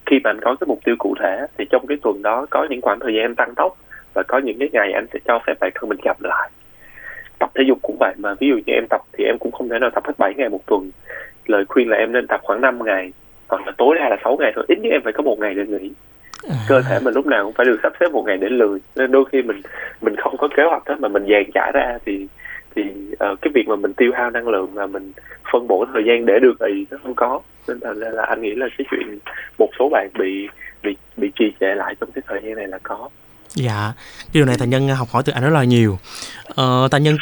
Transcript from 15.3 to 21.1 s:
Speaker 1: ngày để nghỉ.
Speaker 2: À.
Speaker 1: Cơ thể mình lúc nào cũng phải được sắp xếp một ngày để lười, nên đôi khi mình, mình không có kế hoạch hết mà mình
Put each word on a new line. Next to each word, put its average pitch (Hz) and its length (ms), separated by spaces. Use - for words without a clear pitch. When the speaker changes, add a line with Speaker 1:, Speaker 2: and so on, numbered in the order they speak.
Speaker 1:
ngày 104 160
để 101 120
nghỉ. 98 240
Speaker 2:
À. 151 60
Speaker 1:
Cơ 131 140
thể 113 180
mình 123 140
lúc 139 120
nào 113 180
cũng 107 100
phải 123 120
được 117 160
sắp 160 180
xếp 175 120
một 123 140
ngày 98 100
để 98 120
lười, 110 300
nên 131 160
đôi 135 200
khi 131 100
mình, 104 200
mình 107 160
không - 220
có 147 180
kế - 60
hoạch 160 260
hết 143 120
mà 110 80
mình 101 220